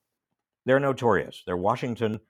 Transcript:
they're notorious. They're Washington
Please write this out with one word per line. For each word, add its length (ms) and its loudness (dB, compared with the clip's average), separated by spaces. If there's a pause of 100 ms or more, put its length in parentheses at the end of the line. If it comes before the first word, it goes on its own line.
(640)
they're 140 4
notorious. 680 0
They're 100 -4
Washington 640 -2 (100)